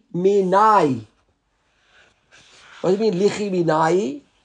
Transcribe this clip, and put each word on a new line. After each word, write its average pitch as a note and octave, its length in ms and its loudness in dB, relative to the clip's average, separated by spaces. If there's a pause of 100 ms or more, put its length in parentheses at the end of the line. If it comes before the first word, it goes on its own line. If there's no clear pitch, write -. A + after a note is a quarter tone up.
(140)
Minai." F#3+ 880 2 (1800)
What D#3+ 80 -2
does G3 100 0
it - 0 -
mean, G#3+ 140 0
"Lichi G3 360 -2
Minai?" F3 680 -2 (240)